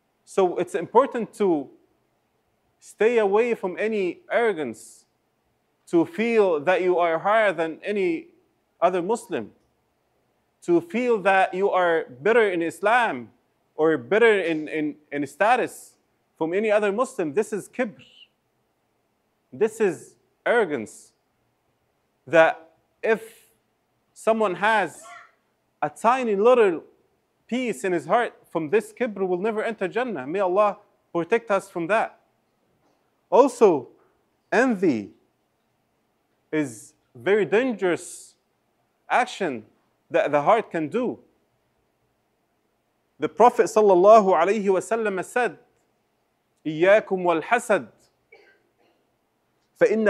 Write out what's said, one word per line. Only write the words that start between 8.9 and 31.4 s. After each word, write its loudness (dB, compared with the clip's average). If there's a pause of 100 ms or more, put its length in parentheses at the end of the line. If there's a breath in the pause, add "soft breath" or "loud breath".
Muslim, -8 (1120)
to 2
feel -2
that 2
you 0
are 0 (140)
better 2
in -4
Islam -2 (440)
or 2
better 2
in, -4
in, -6 (140)
in -6
status -2 (440)
from -4
any -2
other 2
Muslim. -6
This -2
is -8
kibr. -8 (1500)
This -4
is -4 (320)
arrogance. -2 (1120)
That 2 (320)
if -6 (640)
someone -2
has -2 (760)
a -4
tiny 0
little 4 (600)
peace -6
in -2
his -4
heart 0 (160)
from -6
this 0
kibr, -6
will -2
never -4
enter -6
Jannah. -6
May -6
Allah 0 (340)
protect -2